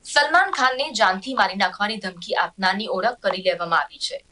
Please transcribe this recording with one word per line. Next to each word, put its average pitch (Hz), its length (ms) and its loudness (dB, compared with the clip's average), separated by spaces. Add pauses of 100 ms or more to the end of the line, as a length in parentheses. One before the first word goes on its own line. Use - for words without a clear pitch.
સલમાન 330 460 4
ખાનને 269 400 0
જાનથી 202 440 0
મારી 190 200 2
નાખવાની 202 420 -2
ધમકી 185 380 -8
આપનારની 190 540 -2
ઓળખ 196 300 -2
કરી 185 240 -2
લેવામાં 170 380 2
આવી - 180 -8
છે. - 340 -10